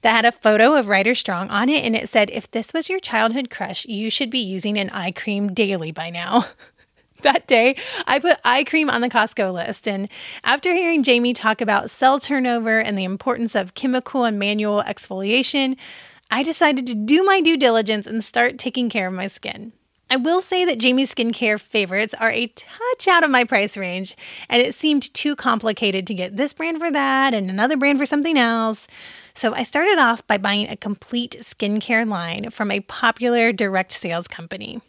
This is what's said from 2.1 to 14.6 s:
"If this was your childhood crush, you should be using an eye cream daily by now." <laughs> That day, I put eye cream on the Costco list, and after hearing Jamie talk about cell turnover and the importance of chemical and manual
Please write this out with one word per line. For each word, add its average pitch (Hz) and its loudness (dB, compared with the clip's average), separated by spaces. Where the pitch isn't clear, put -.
"If - -10
this 226 -6
was 320 -4
your 381 -2
childhood 233 -2
crush, - -8
you 220 -6
should 247 -2
be 254 -4
using 202 -4
an 196 -4
eye 190 -6
cream 202 -4
daily 185 0
by 160 -8
now." 175 0
<laughs> - -20
That - 0
day, 247 4
I 277 2
put 339 2
eye 277 4
cream 302 0
on 233 0
the 247 0
Costco 214 0
list, 180 -6
and 202 -4
after 285 2
hearing 339 2
Jamie 240 4
talk 220 0
about 214 0
cell 269 4
turnover 240 0
and 220 -2
the 190 -2
importance 220 -4
of 190 -2
chemical 254 -2
and 220 0
manual 208 0